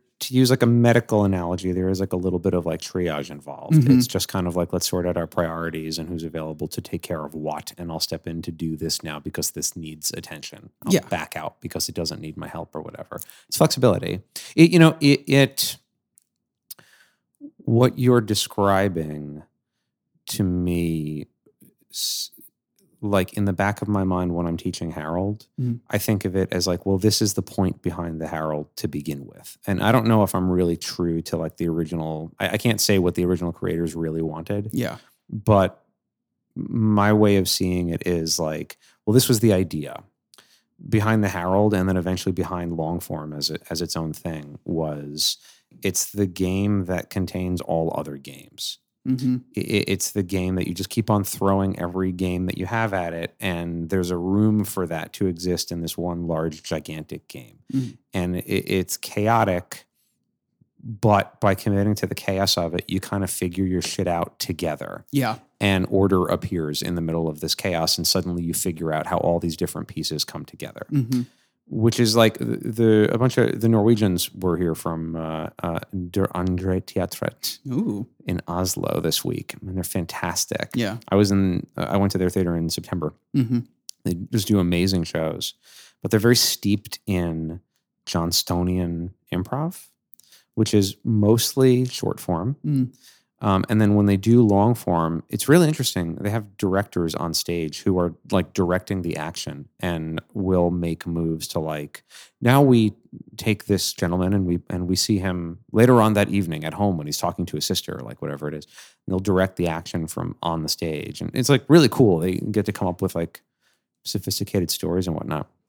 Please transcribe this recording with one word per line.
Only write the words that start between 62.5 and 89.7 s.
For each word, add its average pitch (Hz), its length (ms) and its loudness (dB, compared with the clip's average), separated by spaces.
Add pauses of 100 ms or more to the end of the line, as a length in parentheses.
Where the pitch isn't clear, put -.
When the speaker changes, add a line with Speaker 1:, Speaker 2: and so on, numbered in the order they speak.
Speaker 1:
of 85 180 -2
it, 87 140 -4
you 95 120 -2
kind 98 240 -4
of 90 60 -4
figure 92 340 -2
your 92 180 0
shit - 260 -4
out 85 300 -4
together. 76 760 -6
Speaker 2:
Yeah. 120 240 0 (240)
Speaker 1:
And 95 300 4
order 95 360 4
appears 80 560 -2
in 87 120 -4
the 85 80 -2
middle 82 260 -2
of 78 120 -8
this 82 140 -2
chaos, 82 440 0
and 85 80 -2
suddenly 87 360 0
you 82 120 -2
figure 82 380 -2
out 78 140 -2
how 87 120 -2
all 85 200 2
these 82 180 -4
different 82 320 -4
pieces 78 360 -6
come 76 200 -12
together. - 480 -14
Speaker 2:
Mm-hmm. 123 300 0 (440)
Speaker 1:
Which 110 320 2
is, 110 160 4
like, 113 240 6
the, - 60 -6
the, 110 680 4
a - 60 0
bunch 127 200 2
of, 113 220 2
the 113 80 4
Norwegians 104 640 4
were 90 220 0
here 85 180 0
from, 82 420 -6
uh, 80 320 -6 (140)
uh, 82 180 -2 (300)
Der 95 240 0
Andre 92 460 0
Teatret - 800 -6 (140)
Speaker 2:
Ooh. 123 340 -2 (200)
Speaker 1:
in 87 200 -2
Oslo 85 540 -2
this 80 240 -2
week. - 300 -6 (120)
And 92 100 -8
they're 92 60 -2
fantastic. - 920 -4
Speaker 2:
Yeah. 110 240 -2 (100)
Speaker 1:
I - 80 0
was 101 140 6
in, 98 360 2 (100)
uh, - 120 -4
I 98 80 0
went 98 160 2
to 95 60 0
their 90 120 2
theater 87 240 2
in 82 140 0
September. 80 460 -4 (200)
Speaker 2:
Mm-hmm. 123 260 2 (440)
Speaker 1:
They 90 100 0 (160)
just 107 160 0
do 104 120 4
amazing 87 460 2
shows, 80 500 -4 (480)
but - 80 -4
they're 110 100 4
very 120 160 6
steeped - 720 -2
in 85 540 -2 (440)
Johnstonian 87 1040 -2 (220)
improv, 139 540 -4 (680)